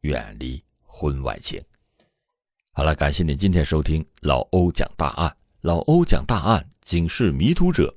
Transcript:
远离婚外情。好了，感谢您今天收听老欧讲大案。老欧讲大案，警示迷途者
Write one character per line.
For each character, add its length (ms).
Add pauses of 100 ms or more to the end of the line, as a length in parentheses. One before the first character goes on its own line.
远 380
离 240 (200)
婚 400
外 160
情。 240 (1080)
好 100
了， 120
感 180
谢 100
您 140
今 160
天 120
收 180
听 240 (140)
老 200 (120)
欧 200
讲 240
大 120
案。 280 (240)
老 200
欧 240
讲 200
大 140
案， 280 (140)
警 280
示 220
迷 220
途 200
者 240